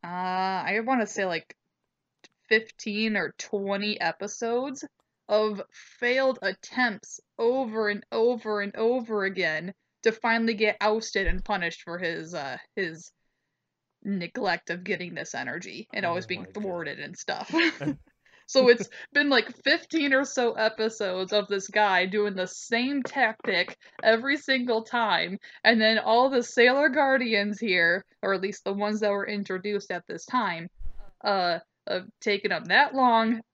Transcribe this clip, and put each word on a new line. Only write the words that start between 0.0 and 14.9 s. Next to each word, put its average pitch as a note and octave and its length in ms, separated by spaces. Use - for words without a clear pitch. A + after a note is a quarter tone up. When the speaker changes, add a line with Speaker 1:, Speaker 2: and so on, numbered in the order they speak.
Speaker 1:
I F#3 800
wanna B3 220
say, G3+ 180
like, E3+ 300
fifteen A3 680
or E3+ 200
twenty G3 640
episodes A#3 880
of G#3+ 320
failed B3+ 720
attempts G3+ 800
over A3+ 520
and G#3 220
over A3 500
and G3+ 140
over A3+ 480
again F3+ 500
to A3+ 80
finally A3+ 420
get G#3 280
ousted G#3+ 460
and F3+ 180
punished F3 380
for E3+ 140
his, E3 360
uh, C#3 240
his E3 360
neglect F3 640
of F3+ 140
getting F3+ 320